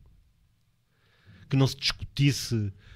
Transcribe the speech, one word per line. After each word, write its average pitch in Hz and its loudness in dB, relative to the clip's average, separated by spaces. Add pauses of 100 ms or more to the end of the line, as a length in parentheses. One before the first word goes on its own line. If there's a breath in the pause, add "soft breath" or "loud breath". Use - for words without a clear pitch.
(1500 soft breath)
que 135 -2
não 135 4
se - -4
discutisse, - -2 (220 soft breath)